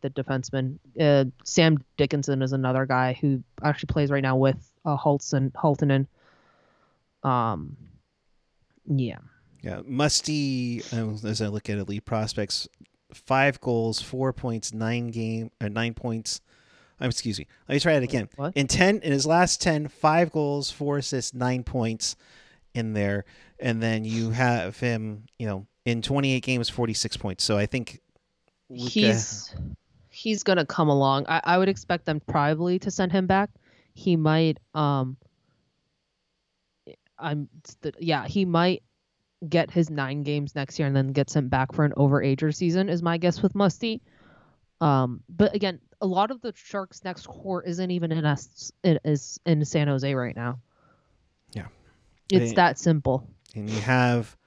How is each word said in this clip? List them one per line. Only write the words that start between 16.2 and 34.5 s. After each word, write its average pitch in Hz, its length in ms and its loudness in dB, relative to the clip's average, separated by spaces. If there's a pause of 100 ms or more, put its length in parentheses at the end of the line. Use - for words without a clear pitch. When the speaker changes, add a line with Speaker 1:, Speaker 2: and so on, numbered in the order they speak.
Speaker 2:
Um, 127 100 -2
excuse 113 300 -4
me. - 80 -14 (220)
Let 139 60 0
me 143 40 2
try 160 140 2
it 147 80 4
Speaker 1:
Wait, 123 80 -4
Speaker 2:
again. 113 260 -4
Speaker 1:
what? 147 220 -6
Speaker 2:
In 139 100 0
ten, 190 320 4
in 151 140 -2
his 139 120 0
last 170 360 4
ten, 151 260 0
five 160 460 2
goals, 143 360 -2
four 143 280 -2
assists, 135 360 -4
nine 123 300 -2
points 113 540 -4 (560)
in 113 180 -4
there. 101 320 0 (340)
And 113 240 -2
then 113 220 0
you 113 280 -2
have 117 500 0
him, 110 420 -4 (160)
you 117 80 -4
know, 98 180 -6 (200)
in 117 160 0
twenty-eight 135 420 0
games, 123 260 -2
forty-six 113 480 -2
points. - 260 -6
So 107 140 2
I 101 100 2
think - 340 -8 (680)
Luka 123 200 -8
Speaker 1:
He's, 113 640 0 (560)
he's 214 340 -4
gonna 180 220 4
come 156 240 2
along. 139 380 4
I, 160 160 0
I 175 140 4
would 190 120 4
expect 180 360 -4
them 151 220 -2
probably 160 520 0
to 202 120 -6
send 185 200 0
him 185 160 2
back. 196 220 2 (440)
He 180 220 0
might, 156 440 4 (140)